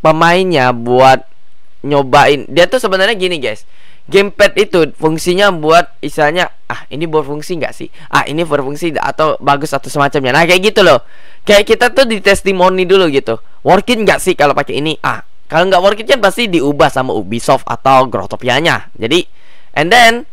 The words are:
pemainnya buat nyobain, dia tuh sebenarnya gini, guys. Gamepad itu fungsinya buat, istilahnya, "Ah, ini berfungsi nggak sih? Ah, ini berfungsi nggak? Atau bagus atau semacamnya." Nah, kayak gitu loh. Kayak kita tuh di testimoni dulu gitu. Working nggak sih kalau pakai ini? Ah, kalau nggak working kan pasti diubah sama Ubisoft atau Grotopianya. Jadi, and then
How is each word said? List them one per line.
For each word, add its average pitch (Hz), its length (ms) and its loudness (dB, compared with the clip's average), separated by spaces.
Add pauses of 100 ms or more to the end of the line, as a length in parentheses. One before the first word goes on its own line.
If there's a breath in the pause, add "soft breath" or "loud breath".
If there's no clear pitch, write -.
pemainnya 165 720 4
buat 127 480 4 (560)
nyobain, 143 720 2
dia 170 160 4
tuh 269 80 -2
sebenarnya 196 400 0
gini, 180 240 -4
guys. 110 240 -6 (400 soft breath)
Gamepad 202 560 2
itu 170 400 0
fungsinya 175 480 0
buat, 165 560 2
istilahnya, 156 480 -2 (160)
"Ah, - 240 -10
ini 160 160 -6
berfungsi 151 480 -4
nggak 135 160 -6
sih? - 160 -12 (240 loud breath)
Ah, 143 160 -4
ini 156 160 -2
berfungsi 147 480 -4
nggak? 135 80 -4
Atau 147 400 -2
bagus 143 320 -2
atau 139 160 -4
semacamnya." 139 480 0
Nah, 160 80 4
kayak 180 160 4
gitu 208 240 2
loh. 147 160 6 (400 soft breath)
Kayak 202 240 4
kita 220 240 2
tuh - 160 2
di 226 160 -2
testimoni 185 640 2
dulu 185 240 4
gitu. 131 320 -2 (240)
Working 208 400 2
nggak 156 160 2
sih 185 160 0
kalau 147 160 2
pakai 139 320 -4
ini? 160 160 -2
Ah, 113 240 -4 (240)
kalau 175 240 2
nggak 180 80 4
working 202 240 0
kan 262 160 0
pasti 202 320 0
diubah 147 400 2
sama 131 240 -2
Ubisoft 113 480 -2
atau 131 400 2
Grotopianya. 120 880 -2
Jadi, 127 320 -2 (480 soft breath)
and 156 160 -2
then 233 440 4